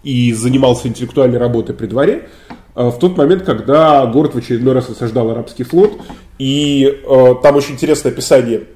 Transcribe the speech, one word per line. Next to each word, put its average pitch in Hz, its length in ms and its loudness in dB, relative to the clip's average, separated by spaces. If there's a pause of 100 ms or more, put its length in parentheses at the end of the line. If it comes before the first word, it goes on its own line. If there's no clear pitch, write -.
и 123 280 0
занимался 127 560 0
интеллектуальной 123 520 -2
работой 117 360 -2
при 110 120 -10
дворе, 156 420 -2 (460)
а, 123 160 0
в - 80 -10
тот 180 180 0
момент, 175 260 2
когда 139 640 2
город 117 300 0
в - 20 -4
очередной 123 360 -2
раз 127 160 -2
осаждал 113 420 -4
арабский 120 320 -10
флот. 185 360 0 (380)
И, 139 680 0
а, 127 300 6
там 143 200 4
очень 139 180 0
интересное 139 380 -2
описание. 117 480 0 (160)